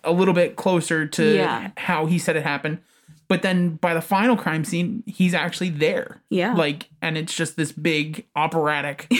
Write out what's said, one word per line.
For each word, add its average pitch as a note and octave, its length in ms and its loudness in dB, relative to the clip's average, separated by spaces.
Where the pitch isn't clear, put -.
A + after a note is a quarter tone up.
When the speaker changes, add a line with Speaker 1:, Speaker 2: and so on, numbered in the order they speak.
Speaker 1:
a D#3+ 80 2
little F#3 220 4
bit F3 220 2
closer E3 500 0
to D#3 280 4
Speaker 2:
Yeah. F3+ 420 0
Speaker 1:
how D#3+ 300 0
he E3+ 120 2
said D#3+ 180 0
it D3+ 60 -2
happened. D3+ 360 -2
But F#3 140 2
then F3 340 2
by E3+ 180 0
the E3 80 0
final G#3+ 340 2
crime D#3+ 280 -2
scene, F3 420 -2
he's F3+ 280 2
actually E3+ 360 -2
there. D3 580 -2
Speaker 2:
Yeah. F#3 260 0
Speaker 1:
Like, D3+ 340 0
and D#3+ 160 -4
it's D#3 180 -6
just D#3+ 220 -4
this D3+ 160 -2
big D#3 540 -4
operatic D3 720 -2